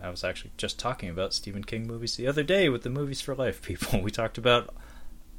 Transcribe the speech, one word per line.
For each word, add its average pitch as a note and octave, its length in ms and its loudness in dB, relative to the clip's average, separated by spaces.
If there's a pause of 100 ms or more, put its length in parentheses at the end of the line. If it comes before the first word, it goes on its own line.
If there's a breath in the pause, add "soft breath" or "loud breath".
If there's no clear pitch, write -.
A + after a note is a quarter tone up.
I F#2 80 -6
was F2+ 140 -6
actually - 320 -4
just - 220 -4
talking A#2+ 320 -2
about F#2 240 0
Stephen G2+ 300 -4
King A2+ 220 -4
movies A#2 300 -4
the A#2+ 100 -2
other C#3+ 160 2
day F3+ 260 6
with B2 140 2
the B2 80 -2
Movies C#3 300 -2
for C#3 140 -4
Life B2+ 280 0
people. - 380 0
<laughs> - 20 0
We G2+ 80 0
talked A2+ 280 -2
about A#2+ 360 6 (640 soft breath)